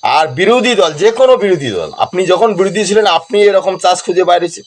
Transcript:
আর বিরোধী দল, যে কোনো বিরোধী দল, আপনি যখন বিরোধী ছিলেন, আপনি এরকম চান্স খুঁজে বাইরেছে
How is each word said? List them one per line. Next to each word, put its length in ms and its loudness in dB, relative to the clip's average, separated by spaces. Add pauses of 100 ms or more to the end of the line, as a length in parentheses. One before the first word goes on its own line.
আর 220 0 (120)
বিরোধী 420 2
দল, 120 2 (100)
যে 80 4 (100)
কোনো 140 6 (100)
বিরোধী 340 -2
দল, 120 -6 (140)
আপনি 180 -4 (100)
যখন 180 2 (100)
বিরোধী 300 -2
ছিলেন, 160 2 (120)
আপনি 200 -4 (120)
এরকম 240 0 (100)
চান্স 220 2
খুঁজে 240 0
বাইরেছে 380 0